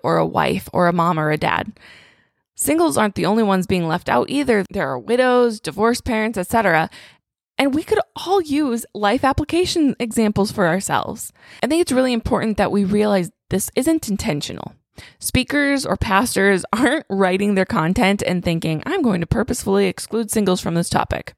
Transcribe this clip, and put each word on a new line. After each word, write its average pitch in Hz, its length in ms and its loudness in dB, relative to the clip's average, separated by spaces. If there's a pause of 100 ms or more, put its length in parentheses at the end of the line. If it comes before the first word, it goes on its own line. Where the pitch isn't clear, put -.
or 165 140 2
a 165 80 2
wife 160 460 -2
or 175 140 2
a 175 60 2
mom 170 260 0
or 151 120 0
a 151 60 0
dad. - 360 -2 (840)
Singles 320 400 0
aren't 208 180 0
the 175 120 -2
only 220 180 2
ones 190 240 0
being 180 180 0
left 165 220 -4
out 240 220 0
either. 247 380 0
There 175 200 -4
are 131 100 -4
widows, 240 640 2
divorced 214 440 -2
parents, 220 320 -2
et 185 120 -4
cetera. 190 420 2 (680)
And 269 160 2
we 311 120 -2
could 427 160 0 (160)
all 381 240 0
use 285 440 0 (100)
life 208 280 2
application 294 800 0
examples 214 500 0
for 185 160 0
ourselves. 170 680 -2 (300)
I 240 60 0
think 320 120 2
it's 349 120 0
really 254 200 2
important 220 440 0
that 202 160 2
we 202 100 2
realize 202 480 2 (200)
this 190 260 -2
isn't 302 320 0
intentional. 165 640 -4 (480)
Speakers 277 680 0
or 190 100 -2
pastors 196 720 2
<laughs> - 40 -2
aren't 262 360 0
writing 196 460 2
their 190 100 2
content 190 640 0
and 175 160 -2
thinking, 160 440 -2
"I'm 349 160 -2
going 190 180 2
to 165 60 -4
purposefully 202 600 0
exclude 214 420 -4
singles 185 320 0
from 175 140 -4
this 170 140 0
topic." - 500 -4